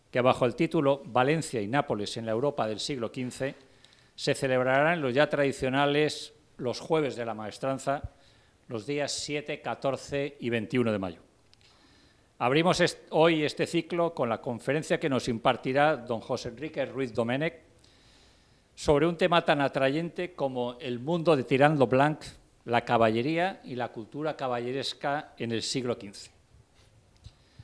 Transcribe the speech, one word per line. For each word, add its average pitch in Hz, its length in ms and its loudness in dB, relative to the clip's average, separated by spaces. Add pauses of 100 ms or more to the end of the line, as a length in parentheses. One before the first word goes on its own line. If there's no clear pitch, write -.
(120)
que 127 100 2
bajo 127 240 4
el 117 80 0
título 147 520 2
Valencia 127 540 0
y 101 80 -2
Nápoles 117 500 -2
en 113 100 -6
la 110 60 -2
Europa 123 340 -2
del 104 120 -6
siglo 120 320 -6
quince 131 440 -6 (580)
se - 220 -2
celebrará 131 580 4
en 165 80 -2
los 131 100 0
ya 147 160 4
tradicionales 143 1080 0 (220)
los 120 220 -4
jueves 151 360 0
de 117 100 -6
la 113 80 -6
maestranza, 135 800 -4 (560)
los 107 180 -8
días 143 260 -4
siete, 147 480 -6
catorce 139 800 -4
y 117 120 -4
veintiuno 117 400 0
de 104 80 0
mayo. 90 200 -6 (1200)
Abrimos 156 420 4
est-, - 180 2 (120)
hoy 160 340 4
este 147 220 -2
ciclo 170 460 -2
con 131 140 -2
la 110 140 -2
conferencia 143 580 -2
que 165 80 -2
nos 131 220 0
impartirá 131 680 2
don 117 240 -6
José 123 300 -6
Enrique 135 360 -6
Ruiz 117 280 -6
Domènech 127 480 -2 (1120)
sobre 151 320 4
un 175 80 0
tema 170 300 2
tan 151 160 2
atrayente 151 720 0
como 123 480 -4
el 123 180 -6
mundo 160 380 2
de 123 80 0
Tirando 139 420 6
Blanc, 135 340 2 (440)
la 117 180 2
caballería 120 800 2
y 135 120 -12
la 120 180 -6
cultura 139 420 -8
caballeresca 131 1000 -4
en 117 160 -4
el 110 80 0
siglo 120 360 -4
quince. - 340 -16 (1300)